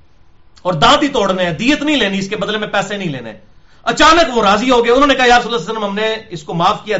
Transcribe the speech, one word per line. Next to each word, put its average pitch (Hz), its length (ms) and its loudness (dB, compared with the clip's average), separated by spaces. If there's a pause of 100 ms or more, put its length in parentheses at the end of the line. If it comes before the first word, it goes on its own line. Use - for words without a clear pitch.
(600)
اور 180 120 -2
دانت 247 300 4
ہی 285 40 0
توڑنے 190 380 0
ہیں، 170 80 -4
دیت 247 300 0
نہیں 294 140 0
لینی، 196 220 -2
اس 196 100 -6
کے 208 80 -6
بدلے 202 200 -4
میں 208 100 -6
پیسے 202 300 -4
نہیں 185 120 -6
لینے، 117 240 -10 (520)
اچانک 302 520 4
وہ 214 60 2
راضی 208 280 2
ہو 240 120 4
گئے۔ 226 80 2
انہوں 269 160 4
نے 277 80 2
کہا 254 120 0
یا 240 120 6
رسول 226 140 -4
اللہ - 120 -4
صلی 226 100 -6
اللہ 220 100 -4
علیہ 202 40 -4
وسلم، - 0 -
ہم 196 60 -6
نے 220 400 -4
اس 156 80 -12
کو 196 100 -10
معاف 175 320 0
کیا 202 140 -4